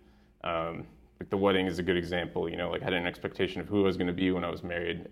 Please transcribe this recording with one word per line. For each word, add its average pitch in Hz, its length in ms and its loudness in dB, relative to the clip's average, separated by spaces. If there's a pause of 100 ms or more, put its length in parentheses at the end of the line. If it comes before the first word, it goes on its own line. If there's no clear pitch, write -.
(440)
Um, 85 420 -2 (340)
like, - 100 -10
the 104 80 0
wedding 98 300 6
is 87 120 0
a 87 40 -2
good 87 140 4
example, 85 520 -2
you 85 80 -6
know, 87 140 -2
like, 85 100 -2
I - 40 -6
had 90 80 2
an 87 120 0
expectation 92 560 -2
of 80 60 -8
who 101 160 4
I - 20 6
was 90 120 4
gonna 90 160 0
be 92 180 2
when 90 120 0
I 85 60 -2
was 82 140 -8
married. 87 480 -4